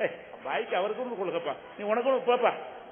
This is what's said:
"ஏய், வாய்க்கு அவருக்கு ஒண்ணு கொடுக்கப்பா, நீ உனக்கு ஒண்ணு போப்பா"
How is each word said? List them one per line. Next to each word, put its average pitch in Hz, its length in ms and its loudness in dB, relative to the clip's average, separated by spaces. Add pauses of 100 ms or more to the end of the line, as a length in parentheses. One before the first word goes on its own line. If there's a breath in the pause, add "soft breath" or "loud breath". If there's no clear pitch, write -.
"ஏய், 196 140 0 (300)
வாய்க்கு 202 320 0
அவருக்கு 208 280 0
ஒண்ணு 233 160 -4
கொடுக்கப்பா, 165 340 -2 (220)
நீ 208 80 -8
உனக்கு 233 260 4
ஒண்ணு 247 200 4
போப்பா" 247 220 6 (400)